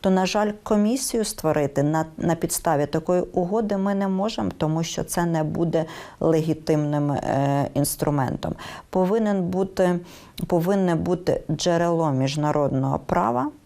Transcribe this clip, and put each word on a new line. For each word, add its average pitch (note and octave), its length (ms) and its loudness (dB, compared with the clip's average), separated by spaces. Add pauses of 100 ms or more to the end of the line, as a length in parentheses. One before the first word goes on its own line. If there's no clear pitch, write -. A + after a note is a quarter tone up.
то, G3 80 2
на F#3 160 4
жаль, G#3 260 0 (120)
комісію A3 600 0
створити D3 580 0
на, D#3 220 2 (120)
на E3 180 0
підставі D#3+ 500 0
такої E3 360 0
угоди G3+ 560 -2
ми G3 180 0
не G3 120 0
можемо, G3 500 -2
тому D#3+ 260 0
що - 200 -4
це F3 220 -2
не E3 180 0
буде D#3+ 420 0 (340)
легітимним, D3+ 920 2
е, C#3 640 0
інструментом. D3 800 -2 (360)
Повинен G3 540 0
бути, F3+ 560 0 (480)
повинне F3+ 480 2
бути E3+ 460 0 (100)
джерело E3+ 600 2
міжнародного C#3 880 0
права A#3+ 520 0 (140)